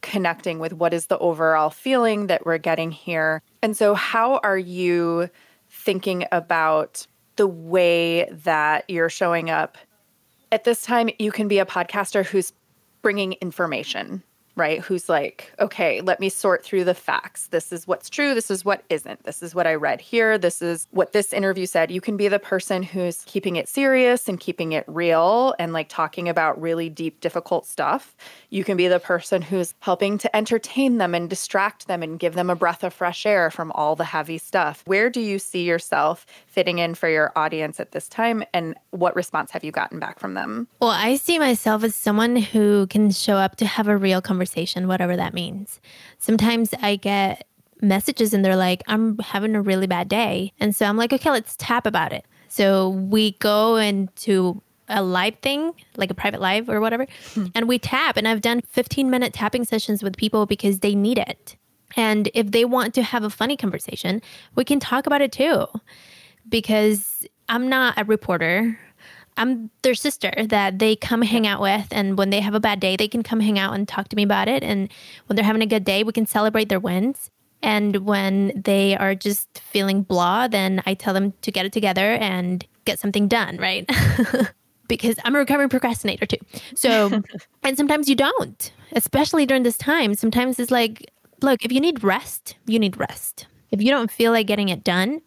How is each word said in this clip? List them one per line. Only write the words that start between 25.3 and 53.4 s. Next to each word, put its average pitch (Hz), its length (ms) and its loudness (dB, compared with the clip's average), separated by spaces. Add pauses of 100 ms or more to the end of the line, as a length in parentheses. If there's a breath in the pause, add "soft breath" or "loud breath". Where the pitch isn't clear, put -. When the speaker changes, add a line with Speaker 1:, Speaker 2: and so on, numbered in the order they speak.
Speaker 1:
and, 170 160 -4
like, 160 160 -6
talking 170 360 -4
about 160 320 0
really 165 300 -4
deep, 160 320 -8
difficult 170 460 -4
stuff. 156 500 -4 (320 loud breath)
You 196 160 -4
can 196 140 -2
be 180 100 4
the 180 100 4
person 175 440 -2
who's 175 380 -4
helping 202 360 -2
to - 180 -4
entertain 233 640 0
them 180 180 0
and 170 140 -2
distract 196 580 -4
them 170 160 -4
and 160 160 -10
give 165 140 0
them 180 160 -2
a 175 80 0
breath 175 260 -2
of 180 120 -6
fresh 175 320 -4
air 185 240 2
from 160 220 -8
all 151 220 0
the 160 120 -2
heavy 160 320 -6
stuff. 156 480 -2
Where 202 240 2
do 240 100 -6
you 202 180 -4
see 180 260 -6
yourself 170 600 0 (220 loud breath)
fitting 175 320 0
in 170 160 -2
for 165 160 -2
your 151 260 2
audience 160 420 -2
at - 140 -10
this - 160 -10
time, 226 340 -2 (120)
and 165 200 -2 (140)
what 180 260 0
response - 360 -4
have - 140 -10
you 156 60 -8
gotten - 280 -6
back - 200 -10
from 95 140 -8
them? 107 340 -6 (140)
Speaker 2:
Well, 240 120 2
I 220 240 0
see 339 220 0
myself 226 460 2
as 220 100 0
someone 220 420 2
who 208 500 4
can 208 240 4
show 196 260 0
up 190 200 0
to 220 100 0
have 208 220 0
a 208 100 4
real 185 240 2
conversation, 185 240 -2 (400)
whatever 180 300 0
that 175 180 -4
means. 190 460 -10 (380 loud breath)
Sometimes 226 600 2
I 208 160 2
get 196 500 -2 (360)
messages 208 500 2
and 196 120 4
they're 190 120 4
like, 185 300 2
"I'm 214 320 0
having 214 380 -2
a 208 40 2
really 190 280 0
bad 180 200 -2
day." 202 520 -2
And 208 140 0
so 214 120 2
I'm 208 100 2
like, 233 160 2
"Okay, 277 180 2
let's 240 280 -2
tap 233 260 -2
about 196 280 0
it." - 120 -10 (240 soft breath)
So 196 400 4
we 196 440 0
go 214 440 2